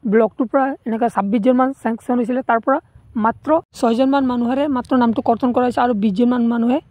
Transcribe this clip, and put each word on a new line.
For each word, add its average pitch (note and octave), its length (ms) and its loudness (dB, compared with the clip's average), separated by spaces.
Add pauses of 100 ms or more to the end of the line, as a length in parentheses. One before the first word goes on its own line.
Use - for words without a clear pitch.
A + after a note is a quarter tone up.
(120)
ব্লকটোৰ A3 400 0
পৰা C4+ 140 2 (220)
এনেকৈ A3 280 -2
ছাব্বিছজনমান B3 540 2 (140)
চেংচন A#3 360 -4
হৈছিলে, B3 300 -2
তাৰ A#3 160 2
পৰা C4+ 120 2 (480)
মাত্ৰ A#3 240 -4 (300)
ছয়জনমান C4+ 520 2
মানুহেৰে B3 320 -2 (140)
মাত্ৰ B3 140 -6 (120)
নামটো A#3 240 0
কৰ্তন A#3+ 280 0
কৰা B3 120 2
হৈছে A#3+ 180 -2
আৰু B3 80 0 (100)
বিছজনমান A#3+ 400 2 (100)
মানুহে A#3+ 240 0 (140)